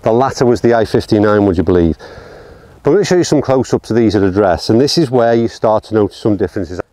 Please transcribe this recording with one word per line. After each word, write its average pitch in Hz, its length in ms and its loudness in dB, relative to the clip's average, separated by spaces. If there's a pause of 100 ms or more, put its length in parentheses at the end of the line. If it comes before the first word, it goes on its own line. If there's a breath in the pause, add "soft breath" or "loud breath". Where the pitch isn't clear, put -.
the 113 100 0
latter 127 320 0
was 120 160 2
the 117 140 2
I 113 100 2
fifty-nine, 104 600 0
would 92 100 0
you 92 60 -2
believe? 85 340 0 (840 loud breath)
But 139 80 0
I'm 165 60 2
gonna 202 100 0
show 185 100 0
you 170 80 2
some 147 160 0
close-ups 131 500 -2
of 110 60 -2
these 110 180 2
at 101 80 2
address, 92 460 0
and 113 100 2
this 139 200 0
is 143 120 -2
where 117 220 0
you 117 160 0
start 107 360 -2
to - 100 -10
notice 104 240 0
some 107 180 -2
differences. 90 420 -6 (140)